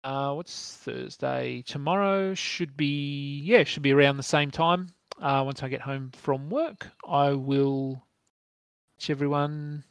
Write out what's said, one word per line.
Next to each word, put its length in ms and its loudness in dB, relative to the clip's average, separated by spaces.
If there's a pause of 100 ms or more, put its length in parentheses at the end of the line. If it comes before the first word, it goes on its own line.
Uh, 280 -2
what's 440 -10
Thursday? 880 -6
Tomorrow 680 0
should 420 -6
be, 680 -2
yeah, 200 6
should 180 -4
be 100 6
around 240 8
the 60 -8
same 280 2
time. 380 2 (320)
Uh, 240 2
once 180 -6
I 60 -6
get 140 -6
home 320 -6
from 340 -2
work, 380 -4 (200)
I 260 4
will 720 0 (960)
catch 120 -6
everyone 800 -2